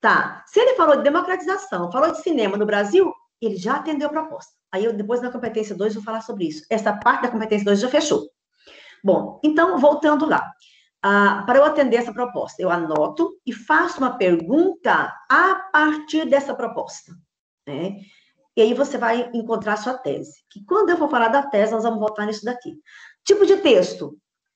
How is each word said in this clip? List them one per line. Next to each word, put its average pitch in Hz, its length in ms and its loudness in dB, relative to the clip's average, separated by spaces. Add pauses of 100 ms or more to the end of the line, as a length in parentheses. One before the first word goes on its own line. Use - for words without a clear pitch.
Tá. - 460 0
Se - 140 2
ele 508 160 4
falou 311 200 6
de 214 60 -2
democratização, 339 880 -2
falou 294 220 0
de - 100 -10
cinema 220 340 0
no 208 80 0
Brasil, 208 480 2 (280)
ele 208 160 -4
já 214 200 -4
atendeu 294 300 -4
a 294 60 -4
proposta. 311 400 -8 (180)
Aí 190 140 -4
eu, 233 80 0
depois 208 280 -4
na 247 120 -8
competência 214 420 -8
dois, 208 180 -4
vou 208 120 -10
falar 220 160 -8
sobre 202 240 -8
isso. 151 260 -8
Essa 208 220 -2
parte - 300 0
da 240 60 -2
competência 214 360 -2
dois 202 160 2
já 247 80 -2
fechou. 294 420 0 (720)
Bom, 175 400 0
então, 330 340 2
voltando 294 480 4
lá. 226 280 -2 (500)
Ah, 202 420 4
para 247 140 4
eu 285 60 8
atender 294 320 2
essa 233 160 -2
proposta, 240 500 -8
eu 180 80 0
anoto 156 760 -2
e 233 80 -8
faço 330 460 -2
uma 262 180 -2
pergunta 190 960 0 (160)
a 359 260 4 (180)
partir 302 560 0
dessa 277 260 0
proposta, - 580 -10 (540)
né? 165 300 -8 (600)
E 226 60 6
aí 240 120 4
você 262 240 -2
vai 233 360 -2
encontrar 214 380 -4
a 214 40 -2
sua 254 180 -6
tese. - 540 -10
Que - 160 -20
quando 370 260 2
eu 349 60 2
for 302 140 0
falar 233 180 2
da 277 140 2
tese, 214 300 0
nós 220 100 -2
vamos 220 160 -2
voltar 208 260 -4
nisso 208 200 -8
daqui. 247 300 -10 (500)
Tipo 403 200 4
de 381 120 6
texto. 180 600 2 (400)